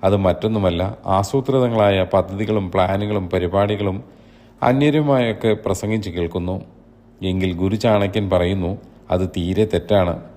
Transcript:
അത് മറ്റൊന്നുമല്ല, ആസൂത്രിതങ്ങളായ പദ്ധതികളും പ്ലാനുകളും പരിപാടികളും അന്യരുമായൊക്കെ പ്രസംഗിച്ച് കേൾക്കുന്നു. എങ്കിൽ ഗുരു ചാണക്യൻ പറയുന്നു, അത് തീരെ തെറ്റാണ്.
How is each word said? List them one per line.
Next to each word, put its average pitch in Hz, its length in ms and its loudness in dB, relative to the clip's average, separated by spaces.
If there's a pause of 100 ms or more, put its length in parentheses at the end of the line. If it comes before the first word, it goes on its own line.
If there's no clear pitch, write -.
അത് 98 140 4
മറ്റൊന്നുമല്ല, 95 640 0 (240)
ആസൂത്രിതങ്ങളായ 107 960 2 (120)
പദ്ധതികളും 98 560 0
പ്ലാനുകളും 95 580 0
പരിപാടികളും 98 720 -2 (640)
അന്യരുമായൊക്കെ 131 880 2 (100)
പ്രസംഗിച്ച് 101 540 -2
കേൾക്കുന്നു. 87 400 -4 (640)
എങ്കിൽ 92 320 -2 (100)
ഗുരു 98 220 0
ചാണക്യൻ 101 440 2
പറയുന്നു, 92 460 0 (360)
അത് 90 200 0
തീരെ 92 360 0
തെറ്റാണ്. 90 500 0 (200)